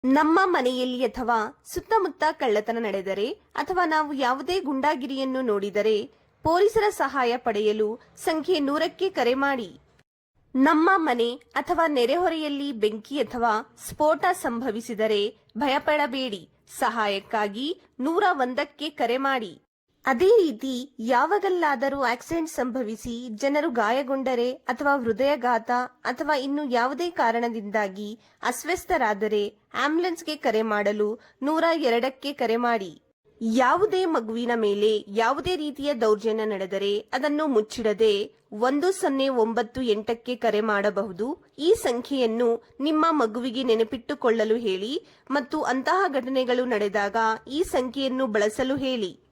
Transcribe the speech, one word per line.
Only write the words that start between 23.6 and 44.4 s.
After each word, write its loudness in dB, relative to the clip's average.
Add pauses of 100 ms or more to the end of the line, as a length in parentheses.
ಗಾಯಗೊಂಡರೆ 0
ಅಥವಾ 0
ಹೃದಯಘಾತ 0 (300)
ಅಥವಾ -2
ಇನ್ನು -2
ಯಾವುದೇ 0
ಕಾರಣದಿಂದಾಗಿ -2 (220)
ಅಸ್ವಸ್ಥರಾದರೆ -2 (200)
ಆಂಬ್ಯುಲೆನ್ಸ್‌ಗೆ -2
ಕರೆ 0
ಮಾಡಲು 0 (220)
ನೂರ 0
ಎರಡಕ್ಕೆ 0
ಕರೆ 0
ಮಾಡಿ. -2 (400)
ಯಾವುದೇ 2
ಮಗುವಿನ -2
ಮೇಲೆ 2
ಯಾವುದೇ 0
ರೀತಿಯ -4
ದೌರ್ಜನ್ಯ 2
ನಡೆದರೆ -2
ಅದನ್ನು -2
ಮುಚ್ಚಿಡದೆ 2 (200)
ಒಂದು 2
ಸೊನ್ನೆ 0
ಒಂಬತ್ತು 0
ಎಂಟಕ್ಕೆ -2
ಕರೆ 2
ಮಾಡಬಹುದು. -2 (140)
ಈ 4
ಸಂಖ್ಯೆಯನ್ನು 0 (180)
ನಿಮ್ಮ 2
ಮಗುವಿಗೆ 0
ನೆನಪಿಟ್ಟುಕೊಳ್ಳಲು 0